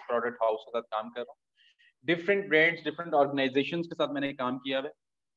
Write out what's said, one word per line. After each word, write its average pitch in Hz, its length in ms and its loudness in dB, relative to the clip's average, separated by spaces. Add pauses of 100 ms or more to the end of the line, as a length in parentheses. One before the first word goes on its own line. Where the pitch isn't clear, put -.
product 120 360 -2
house 110 240 2
के 117 120 -4
साथ - 20 -8
काम 110 280 -6
कर 120 120 -10
रहा 117 100 -12
हूँ। - 60 -20 (680)
Different 170 440 0
brands, 160 340 4
different 170 300 -6
organizations 139 760 2
के 165 80 -12
साथ 147 120 -2
मैंने 139 260 -4
काम 131 240 -4
किया 135 220 -2
है। 143 120 -6 (460)